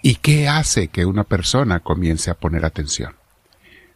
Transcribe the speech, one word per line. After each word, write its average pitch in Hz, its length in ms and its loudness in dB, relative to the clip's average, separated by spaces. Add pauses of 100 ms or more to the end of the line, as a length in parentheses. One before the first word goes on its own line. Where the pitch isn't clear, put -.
y 127 140 4
qué 147 320 2
hace 147 380 0
que 90 180 0
una 98 200 0
persona 98 560 0
comience 82 500 -2
a 82 40 -2
poner 80 300 -2
atención. 73 520 -6 (800)